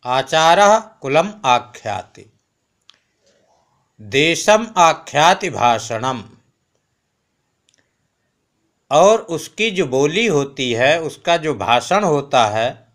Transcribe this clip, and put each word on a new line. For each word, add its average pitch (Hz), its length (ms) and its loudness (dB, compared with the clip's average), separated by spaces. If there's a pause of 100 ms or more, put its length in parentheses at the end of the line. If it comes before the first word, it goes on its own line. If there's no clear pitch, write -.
आचारः 165 720 4
कुलम 170 540 -4 (120)
आख्याति, 117 800 -4 (1800)
देशम 160 760 0
आख्याति 170 720 2
भाषणम, 117 800 -4 (2500)
और 196 300 4
उसकी 208 500 -6
जो 180 140 -2
बोली 156 420 -2
होती 139 460 -2
है, 143 280 0
उसका 170 360 -4
जो 156 180 -4
भाषण 120 480 -2
होता 139 440 0
है 113 480 -4